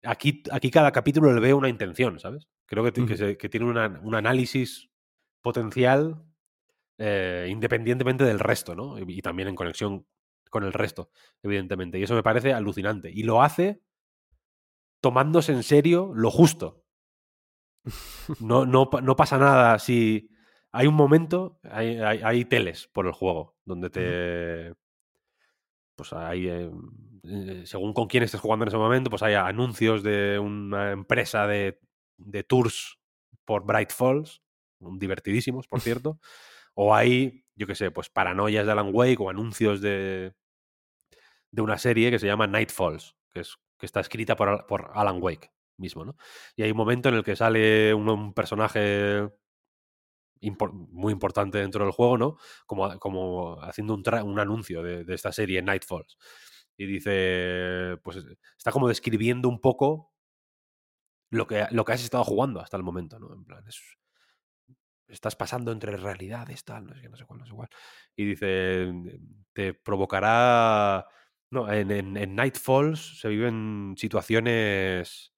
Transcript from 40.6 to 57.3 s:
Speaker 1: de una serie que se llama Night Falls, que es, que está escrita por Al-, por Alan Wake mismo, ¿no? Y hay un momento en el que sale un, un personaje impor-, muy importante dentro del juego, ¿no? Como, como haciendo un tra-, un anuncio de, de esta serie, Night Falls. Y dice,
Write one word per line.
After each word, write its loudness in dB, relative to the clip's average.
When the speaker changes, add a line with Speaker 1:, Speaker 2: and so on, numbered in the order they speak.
Speaker 1:
de -4
una -2
serie 2
que 0
se -2
llama 2
Night -2
Falls, -6
que -12
es, -16
que -14
está -4
escrita -4
por 2
Al-, -2
por -6
Alan 0
Wake -4
mismo, -12
¿no? -14
Y -4
hay 2
un -2
momento 2
en 4
el 2
que -2
sale 4
un, 0
un -2
personaje 0
impor-, -4
muy -6
importante -2
dentro -2
del 0
juego, 4
¿no? 0
Como, -4
como -6
haciendo -6
un -6
tra-, -2
un -4
anuncio -4
de, -8
de -8
esta -8
serie, -2
Night -2
Falls. -12
Y -10
dice, -4